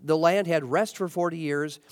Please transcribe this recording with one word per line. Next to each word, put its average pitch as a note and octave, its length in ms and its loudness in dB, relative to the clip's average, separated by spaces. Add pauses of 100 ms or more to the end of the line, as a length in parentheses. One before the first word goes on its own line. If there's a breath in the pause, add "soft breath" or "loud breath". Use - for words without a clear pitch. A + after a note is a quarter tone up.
the D#3 140 2
land F3 300 4
had D#3+ 180 0
rest E3+ 320 0
for F#3 120 -4
forty E3+ 300 -2
years, D3 400 -4 (140 loud breath)